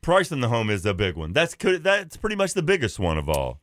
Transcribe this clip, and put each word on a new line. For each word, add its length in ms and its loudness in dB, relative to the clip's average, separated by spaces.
Pricing 380 2
the 80 2
home 200 2
is 160 0
a 100 2
big 200 0
one. 180 -6
That's 220 0
co-, 240 0
that's 380 -2
pretty 180 -4
much 200 0
the 80 0
biggest 360 0
one 200 0
of 100 -4
all. 340 -2